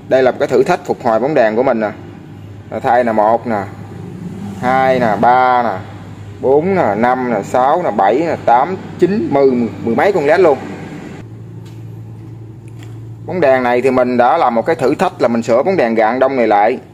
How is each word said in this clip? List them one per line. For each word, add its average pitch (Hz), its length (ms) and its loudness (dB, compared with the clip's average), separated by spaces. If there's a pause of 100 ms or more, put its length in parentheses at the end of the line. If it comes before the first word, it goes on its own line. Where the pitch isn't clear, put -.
đây 131 140 4
là 123 80 4
một - 80 -6
cái 139 80 0
thử 135 160 4
thách 175 220 -2
phục - 180 -6
hồi 110 160 2
bóng 139 140 -2
đèn 110 220 2
của 120 80 2
mình 123 160 0
nè. 104 120 -2 (800)
Là 113 100 -8
thay 123 240 2
nè, 117 80 0
một 110 360 2
nè, 107 140 -2 (1000)
hai 131 380 2
nè, 113 220 2
ba 123 420 4
nè, 101 140 -2 (640)
bốn 151 340 2
nè, 123 220 2
năm 123 340 0
nè, 104 120 -2
sáu 139 400 2
nè, 139 80 -2
bảy 104 280 2
nè, 165 160 -2 (100)
tám, 139 320 2 (220)
chín, 202 320 0
mười, 139 200 4 (320)
mười 113 120 -2
mấy 170 160 2
con 165 140 0
led 160 140 4
luôn. 156 180 4 (2750)
Bóng 180 140 -6
đèn 131 240 4
này 123 180 2
thì 131 100 2
mình 123 260 2
đã 123 200 4
làm 127 180 2
một 113 100 0
cái 165 100 0
thử 139 200 0
thách - 260 -2
là 135 60 4
mình 117 160 -2
sửa 123 200 2
bóng 190 140 0
đèn 117 180 0
Rạng 110 240 2
Đông 135 160 2
này 120 120 2
lại. 107 320 2 (140)